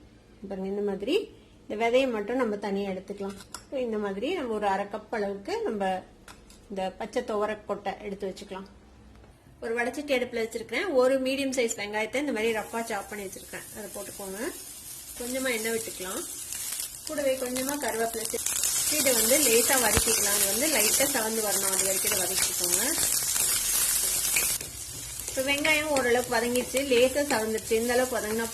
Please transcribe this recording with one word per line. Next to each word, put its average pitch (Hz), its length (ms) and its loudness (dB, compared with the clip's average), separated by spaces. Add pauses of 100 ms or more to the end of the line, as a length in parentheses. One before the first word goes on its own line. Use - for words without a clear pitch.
(480)
பாருங்க, 190 240 -4
இந்த 202 180 -2
மாதிரி 202 240 0 (520)
இந்த 208 160 -6
விதையை 254 340 4
மட்டும் 240 260 0
நம்ம 208 240 0
தனியா 196 280 -2
எடுத்துக்கலாம். 196 440 -8 (220)
இப்ப 262 260 -4
இந்த 214 200 -2
மாதிரி 202 240 -2 (100)
நம்ம 233 180 -2
ஒரு 208 160 2
அரை 202 220 -2
கப் - 240 -8
அளவுக்கு 202 340 -4 (140)
நம்ம 196 240 0 (800)
இந்த 190 100 -2 (200)
பச்சை 226 280 -2
துவரை 214 260 0 (140)
கொட்டை 196 240 -4 (140)
எடுத்து 190 240 -6
வச்சுக்கலாம். 190 360 -12 (960)
ஒரு 233 120 -2
வடச்சட்டி 262 400 0
அடுப்புல 240 260 0
வச்சிருக்கிறேன். 226 420 -2 (140)
ஒரு 254 160 8 (100)
மீடியம் 269 320 2
சைஸ் 233 220 2
வெங்காயத்தை 214 440 -2
இந்த 294 120 0
மாதிரி 220 240 2
ரஃப்பா 220 220 -4 (100)
சாப் 196 200 -4
பண்ணி 208 140 -6
வச்சிருக்கேன், - 400 -10 (120)
அதை 208 180 -8
போட்டுக்கோங்க. 196 440 -8 (840)
கொஞ்சமா 254 360 -2
எண்ணெய் 226 200 -2
விட்டுக்கலாம். 196 440 -6 (840)
கூடவே 285 340 0
கொஞ்சமா 262 340 -2 (100)
கருவேப்பிலை 226 440 -2
சேர்த்து - 680 0
இதை 269 180 4
வந்து 226 300 4
லேசா 240 380 6
வதக்கிக்கலாம். 208 520 2
அது 202 160 4
வந்து 247 220 2
லைட்டா 220 400 4
செவந்து 220 320 0
வரணும், 190 280 0
அது 190 140 -2
வரைக்கும் 190 240 0
இதை 202 100 0
வதக்கிக்கோங்க. 180 580 0 (2500)
இப்ப 269 240 -2
வெங்காயம் 302 460 2
ஓரளவுக்கு 247 400 2
வதங்கிடுச்சு, 240 420 2 (160)
லேசா 262 400 6
செவந்துருச்சு. 220 480 0
இந்த 240 140 2
அளவுக்கு 247 240 2
வதங்கினா 220 340 -2